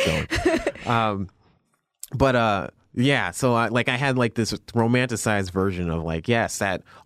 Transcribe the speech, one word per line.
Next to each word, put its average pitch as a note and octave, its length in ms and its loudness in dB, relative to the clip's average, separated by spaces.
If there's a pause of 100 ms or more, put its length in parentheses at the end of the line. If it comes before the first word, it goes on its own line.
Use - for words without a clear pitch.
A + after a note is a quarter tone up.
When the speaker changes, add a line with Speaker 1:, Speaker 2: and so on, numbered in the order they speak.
Speaker 1:
going. - 280 -2
Speaker 2:
<laughs> E4 540 -2
Speaker 1:
Um, G#2 420 0 (840)
but, C3 220 4
uh, G#2+ 340 2 (260)
yeah, A#2+ 360 2
so B2 240 0
I, A#2 140 2
like, A#2 200 0
I B2+ 80 0
had, C3 220 0
like, A#2+ 160 0
this A2+ 180 0
romanticized A2+ 1000 0
version F#2 360 0
of, E2 140 -2
like, E2 240 -4
yes, A#2 320 0
that F#2+ 240 -2 (240)